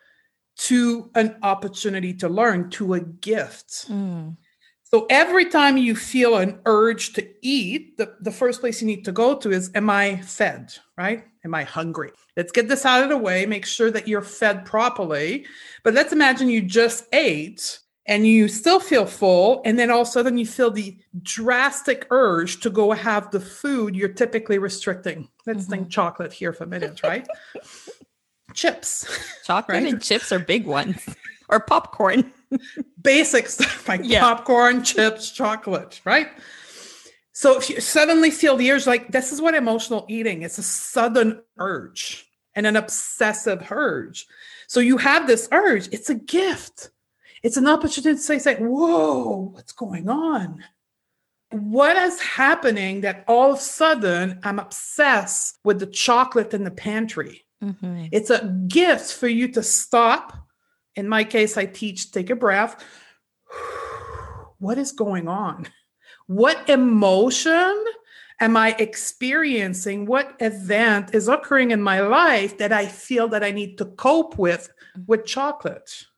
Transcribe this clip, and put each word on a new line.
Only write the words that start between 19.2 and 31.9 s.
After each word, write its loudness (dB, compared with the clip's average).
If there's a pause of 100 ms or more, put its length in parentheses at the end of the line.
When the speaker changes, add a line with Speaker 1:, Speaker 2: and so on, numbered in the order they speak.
Speaker 1:
And 2
then 4
all 4
of -2
a -10
sudden 0
you -2
feel 0
the -8 (240)
drastic -2
urge 2
to -2
go 2
have -2
the -4
food -6
you're -2
typically -2
restricting. -6 (180)
Let's -6
Speaker 2:
Mm-hmm. -12
Speaker 1:
think -6
chocolate -4
here -8
for -14
a -14
minute, -10
right? -4 (280)
Speaker 2:
<laughs> -20
Speaker 1:
Chips. -4 (400)
Speaker 2:
Chocolate -2
Speaker 1:
Right? -2
Speaker 2:
and -6
chips -4
are 0
big -2
ones. -4
<laughs> -14 (340)
Or 4
popcorn. 0 (200)